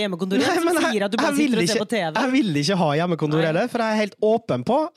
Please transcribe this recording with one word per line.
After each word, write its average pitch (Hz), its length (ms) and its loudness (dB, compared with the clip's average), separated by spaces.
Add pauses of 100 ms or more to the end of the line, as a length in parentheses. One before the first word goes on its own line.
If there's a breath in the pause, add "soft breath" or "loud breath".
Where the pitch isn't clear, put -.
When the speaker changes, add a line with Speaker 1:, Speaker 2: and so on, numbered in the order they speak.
Speaker 1:
hjemmekontor. 190 420 -2
Speaker 2:
Nei, 349 140 2
Speaker 1:
Du 339 80 0
Speaker 2:
men 349 100 2
Speaker 1:
sier 311 220 0
Speaker 2:
jeg, 196 100 0
Speaker 1:
at 196 40 -4
du 208 40 -4
bare 277 160 2
Speaker 2:
jeg 285 60 0
vil 302 100 2
Speaker 1:
sitter 240 140 0
og - 20 2
ser 208 140 0
Speaker 2:
ikke, 214 80 -2
Speaker 1:
på - 20 -18
T 220 160 -2
V. 160 160 -2
Speaker 2:
jeg 254 140 0
vil 214 260 2
ikke 151 220 0
ha 160 80 2 (100)
hjemmekontor 160 400 0
Speaker 1:
Nei. 160 80 2
Speaker 2:
heller, 185 240 0
for 233 80 -4
jeg 220 160 0
er 220 60 0
helt 208 200 -4
åpen 214 460 0
på 247 120 2 (180)